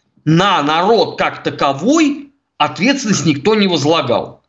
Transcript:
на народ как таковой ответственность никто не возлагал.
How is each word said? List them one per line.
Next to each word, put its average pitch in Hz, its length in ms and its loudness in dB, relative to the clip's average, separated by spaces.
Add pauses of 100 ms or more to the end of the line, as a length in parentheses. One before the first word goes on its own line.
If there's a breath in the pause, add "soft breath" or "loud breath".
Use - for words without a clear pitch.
(240)
на 170 380 2
народ 170 560 0
как 156 240 -4
таковой 196 840 0 (300)
ответственность 175 680 0
никто 165 280 0
не 202 120 2
возлагал. 143 840 -2